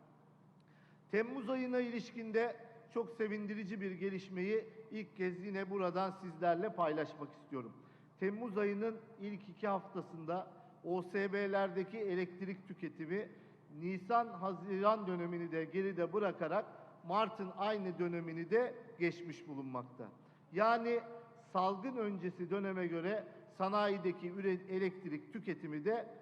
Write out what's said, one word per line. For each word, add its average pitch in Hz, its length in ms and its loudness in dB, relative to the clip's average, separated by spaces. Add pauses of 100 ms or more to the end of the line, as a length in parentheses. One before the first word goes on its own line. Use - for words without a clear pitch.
(1120)
Temmuz 233 400 0
ayına 254 300 2
ilişkinde 226 760 0 (380)
çok 233 160 0
sevindirici 208 720 -2
bir 196 100 -2
gelişmeyi 190 760 -2 (260)
ilk 214 260 -8
kez 185 280 -2
yine 196 260 -2
buradan 185 400 2 (120)
sizlerle 175 500 2
paylaşmak 156 600 2
istiyorum. 127 400 -8 (480)
Temmuz 208 380 0
ayının 208 380 2 (240)
ilk 202 280 -6
iki 196 200 -2
haftasında 175 800 -2 (380)
O 175 180 2
S 196 300 0
B'lerdeki 196 640 2
elektrik 185 720 -2
tüketimi 165 600 -4 (520)
Nisan-Haziran 190 1300 2
dönemini 170 460 -2
de 160 120 2
geride 175 480 0
bırakarak 185 520 2 (440)
Mart'ın 196 500 2
aynı 196 400 0
dönemini 170 520 -2
de 240 240 4 (240)
geçmiş 165 500 -2
bulunmakta. 127 560 -6 (480)
Yani 226 480 6 (520)
salgın 196 440 2
öncesi 180 540 -2
döneme 190 360 0
göre 170 380 0 (340)
sanayideki 190 720 2
üre-, 190 400 0
elektrik 185 640 -2
tüketimi 151 520 -4
de 220 240 2 (140)